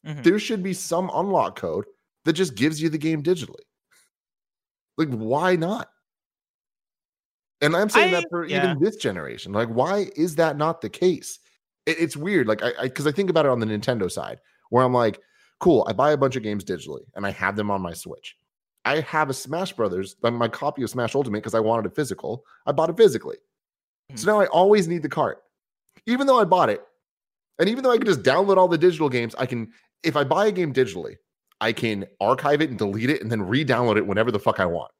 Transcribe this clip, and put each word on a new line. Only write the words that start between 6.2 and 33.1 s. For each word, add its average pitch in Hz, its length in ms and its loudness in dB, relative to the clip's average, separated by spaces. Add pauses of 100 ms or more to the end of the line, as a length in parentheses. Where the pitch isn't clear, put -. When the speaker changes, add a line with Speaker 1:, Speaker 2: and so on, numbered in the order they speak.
Speaker 2:
And 151 160 2
I'm 208 120 2
saying 339 260 4
Speaker 1:
I, - 60 2
Speaker 2:
that 349 80 -6
for 170 160 -4
Speaker 1:
yeah. 143 260 -2
Speaker 2:
even 139 120 0
this 214 140 0
generation. 87 560 -6
Like, 113 160 0
why 165 480 0
is 160 200 0
that 160 200 2
not 156 240 -2
the 107 80 -8
case? - 500 -2 (480)
It, 160 140 -2
it's 156 160 -2
weird. 151 320 0
Like, 107 140 0
I, 120 180 -2
I, 131 80 -2
'cause 139 180 -4
I 151 60 2
think 190 180 0
about 160 160 4
it 135 40 4
on 120 100 0
the 110 60 0
Nintendo 107 440 -2
side, 55 300 -10 (300)
where 127 140 4
I'm 127 80 2
like, 120 280 2 (420)
Cool, 151 240 6
I 110 60 -4
buy 135 180 2
a 151 60 2
bunch 135 180 0
of 123 80 -6
games 104 220 -4
digitally, 78 380 -10 (120)
and 101 100 -10
I 98 60 -2
have 95 240 -2
them 104 160 -4
on 98 100 -2
my 87 120 -8
Switch. - 440 -16 (480)
I 143 180 0
have 156 280 -2
a - 20 -2
Smash 160 400 -8
Brothers, 95 500 -4
like, 117 100 2
my 117 160 -2
copy 139 340 -4
of 110 80 -4
Smash 120 240 -6
Ultimate, 120 260 -2
'cause 107 140 -8
I 113 60 2
wanted 110 260 0
it - 80 -8
physical. 120 500 -6 (220)
I 143 60 -2
bought 156 180 0
it 165 60 -6
physically. 175 400 4 (760)
Speaker 1:
Hmm. 131 60 -14
Speaker 2:
So 113 100 -4
now 214 140 4
I 190 60 6
always 190 420 4
need 170 140 -2
the 151 60 -4
cart. 135 360 -2 (600)
Even 254 200 0
though 254 140 6
I 208 40 6
bought 170 240 4
it, 104 140 -2 (800)
and 180 80 4
even 254 160 -4
though 247 80 4
I 233 40 4
can 233 100 2
just 147 180 0
download 185 320 4
all 185 100 6
the 170 100 2
digital 156 320 2
games, 120 280 -4
I 127 100 -2
can, 117 260 -8 (300)
if 160 140 -2
I 143 80 2
buy 165 220 2
a 214 40 2
game 175 240 -4
digitally, 98 400 -2 (460)
I 113 120 0
can 104 340 -4 (120)
archive 131 420 2
it 156 100 0
and 110 80 -10
delete 110 320 -2